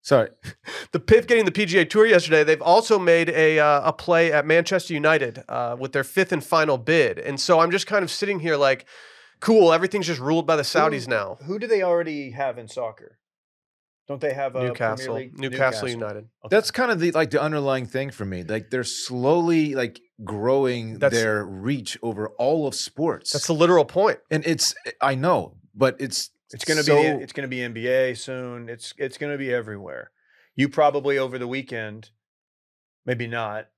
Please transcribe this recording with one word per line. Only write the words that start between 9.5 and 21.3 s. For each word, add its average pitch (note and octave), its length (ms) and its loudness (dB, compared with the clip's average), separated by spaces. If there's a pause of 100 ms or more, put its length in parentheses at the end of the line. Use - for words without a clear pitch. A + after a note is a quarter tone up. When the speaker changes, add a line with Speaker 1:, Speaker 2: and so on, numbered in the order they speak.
Speaker 2:
everything's F#3 320 0
just D#3+ 140 -4
ruled D#3+ 260 0
by D#3+ 100 2
the D3+ 60 0
Saudis D3 440 0
Speaker 3:
Who, B2+ 40 -12
Speaker 2:
now." G#2 360 -2
Speaker 3:
who F#3 120 -8
do A3 80 -8
they A3 160 0
already D#3+ 500 -2
have B2 280 -6
in A2+ 80 -16
soccer? A2 500 -12 (920)
Don't C#3+ 140 -10
they D3 120 -2
have C3+ 180 -4
a B2+ 80 -6
Premier B2+ 100 -2
Speaker 2:
Newcastle. A#2 460 -4
Speaker 3:
League? B2 240 -12
Speaker 2:
Newcastle B2+ 480 -2
Speaker 3:
Newcastle. - 20 -4
Speaker 2:
United. G#2+ 300 -8 (260)
Speaker 3:
Okay. A2 60 -12
Speaker 1:
That's A3 180 2
kind B3 220 -2
of F#3 80 -2
the, E3+ 120 0
like, D#3+ 200 0
the D3 100 0
underlying C#3 460 -2
thing C3+ 240 -6
for G#2 140 -10
me. F2+ 180 -8
Like, G#2 260 -8
they're B2+ 140 -4
slowly, D3+ 880 0
like, B2 260 -4 (240)
growing A#2 760 -2
Speaker 2:
That's C3+ 160 2
Speaker 1:
their G#2+ 280 2